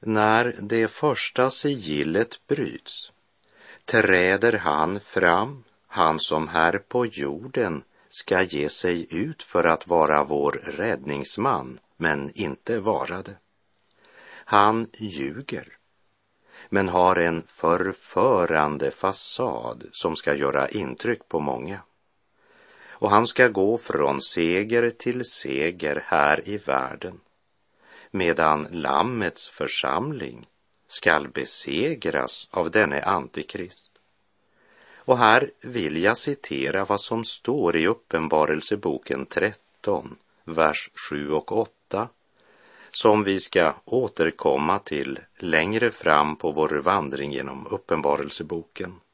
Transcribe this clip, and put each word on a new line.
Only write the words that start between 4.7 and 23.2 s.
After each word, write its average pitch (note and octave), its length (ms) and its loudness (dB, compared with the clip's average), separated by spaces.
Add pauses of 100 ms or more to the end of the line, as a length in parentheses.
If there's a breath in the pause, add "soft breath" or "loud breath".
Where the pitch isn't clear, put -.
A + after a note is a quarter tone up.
fram, G2 640 0 (220)
han D#2+ 340 2
som D#2 280 -2
här E2+ 300 2
på B2 280 -2
jorden F2 760 -4 (260 soft breath)
ska - 340 0
ge D2+ 260 -2
sig F2 420 -2
ut A2+ 320 -6
för F2 220 0
att E2 220 2
vara D2+ 380 4
vår C#2+ 280 0
räddningsman, D2 1300 -4 (180)
men D2 380 -2
inte F#2+ 440 -4
vara F#2+ 440 -2
det. G2+ 140 -14 (1080 loud breath)
Han A2 480 4
ljuger, D2 840 -8 (920 loud breath)
men G2 200 2
har F2+ 280 6
en E2+ 260 2
förförande E2+ 1500 0
fasad A#1+ 1000 -6
som E2 240 -4
ska D2 180 -2
göra C#2 340 0
intryck G2 600 -6
på D#2+ 120 -2
många. D2 400 -6 (1080 loud breath)
Och - 220 -2
han G#2+ 160 4